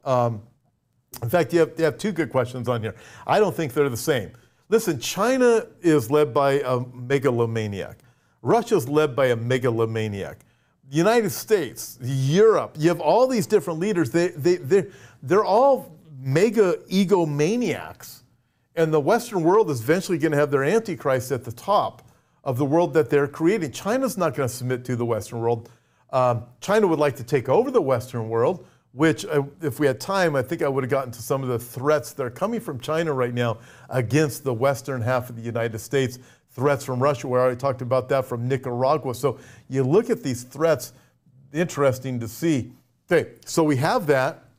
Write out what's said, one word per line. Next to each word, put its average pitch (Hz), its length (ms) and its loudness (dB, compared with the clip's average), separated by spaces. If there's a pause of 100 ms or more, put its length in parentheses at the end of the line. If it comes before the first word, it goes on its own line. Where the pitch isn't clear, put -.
Um, 120 340 0 (800)
in 120 60 -6
fact, 165 240 0
you 170 80 4
have, 160 160 2
you 165 80 0
have 151 140 -2
two 208 140 -4
good 160 180 -4
questions 123 360 -2
on 120 140 -2
here. 107 140 -8 (320)
I 180 140 2
don't 196 140 2
think 143 200 -6
they're 143 160 2
the 117 60 -6
same. 113 340 -2 (380)
Listen, 190 300 0
China 233 680 2 (160)
is 147 300 2
led 147 240 2
by 139 200 2
a 127 260 0 (120)
megalomaniac. 120 1040 -2 (440)
Russia's 190 460 0
led 147 260 0
by 135 120 2
a 120 100 2
megalomaniac. 113 1080 -2 (460)
The 143 60 -4
United 208 340 2
States, - 720 -4
Europe, 139 760 2
you 156 120 2
have 170 120 2
all 202 280 4
these 226 180 0
different 175 320 0
leaders. 175 320 0
They, 175 200 2
they, 175 260 0
they're, 156 320 0 (340)
they're 185 220 2
all 233 520 2 (240)
mega 175 580 2 (120)
egomaniacs. 165 1200 0 (600)
And 160 160 2
the 156 80 4
Western 196 420 0
world 185 280 4
is 127 100 -2
eventually 165 380 0
gonna 156 180 2
have 143 140 2
their 135 140 2
Antichrist 147 680 0
at 120 120 -6
the 113 80 -12
top 156 500 -2 (420)
of 127 140 -2
the 147 60 0
world 156 300 0
that 156 160 2
they're 143 160 2
creating. 160 460 -2
China's 240 440 -4
not 165 180 -2
gonna 135 140 -2
submit 123 360 -4
to 123 120 -4
the 117 100 -2
Western 113 340 -4
world. 117 300 -2 (400)
Um, 123 340 2 (160)
China 208 260 2
would 156 140 2
like 147 160 2
to 117 80 -12
take 127 240 0
over 226 220 2
the 240 120 2
Western 120 460 -2
world, 120 380 0 (260)
which, 156 340 2
uh, 147 160 0 (180)
if 147 200 -6
we 147 60 2
had 127 140 0
time, 180 360 0
I 127 60 0
think 165 200 -4
I 147 60 0
would 135 160 -2
have 120 60 -6
gotten 135 220 -2
to - 80 -16
some 135 220 -4
of 127 60 -4
the 120 100 -2
threats 143 540 -2
that 139 100 -8
are 123 80 -4
coming 226 300 -4
from 147 180 -10
China 156 340 -4
right 123 220 -2
now 120 240 0 (320)
against 131 540 0
the 127 100 -2
western 131 480 -2
half 120 260 -2
of 120 80 -14
the 113 60 -14
United 117 380 -4
States. 131 380 -2 (320)
Threats 139 340 0
from 127 180 -2
Russia, 139 260 0
we 123 100 2
already 127 180 2
talked 131 260 -4
about 127 260 -2
that, 135 160 2
from 123 240 -6
Nicaragua. 131 680 -2
So 135 240 -4 (300)
you 131 140 0
look 180 260 2
at 226 140 -2
these 127 220 -6
threats, 156 500 -2 (580)
interesting 131 680 0
to 117 80 -8
see. 147 440 -2 (380)
Okay, 160 220 2 (120)
so 165 200 0
we 151 120 2
have 175 300 0
that. 139 380 0 (140)